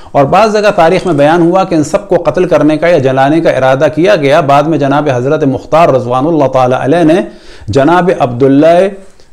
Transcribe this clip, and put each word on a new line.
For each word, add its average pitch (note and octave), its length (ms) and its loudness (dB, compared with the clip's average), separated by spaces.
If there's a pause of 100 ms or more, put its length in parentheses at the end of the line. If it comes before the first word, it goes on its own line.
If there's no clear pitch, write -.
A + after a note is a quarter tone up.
(140)
और C#3 120 2
बाज़ G3 260 0
जगह G#3 200 0
तारीख़ E3+ 340 0
में E3+ 100 -2
बयान D3+ 260 2
हुआ F3+ 220 0
कि F#3 100 -6
इन D#3 100 0
सबको F#3 360 -2
कत्ल E3+ 260 -2
करने D3+ 300 0
का E3 120 -2
या E3+ 120 2
जलाने C3+ 400 0
का D#3+ 120 0
इरादा C3+ 380 0
किया F#3 260 0
गया। C#3+ 260 0
बाद C#3+ 240 2
में D#3+ 120 -2
जनाब C#3 300 -2
हज़रत C#3 380 -2
मुख्तार D3+ 480 0
रज़वानुल्लाह C3 560 -2
ताला B2+ 280 0
अलैह D3 260 -2
ने F3 220 2 (440)
जनाब E3 420 2
अब्दुल्ला C#3 640 2 (560)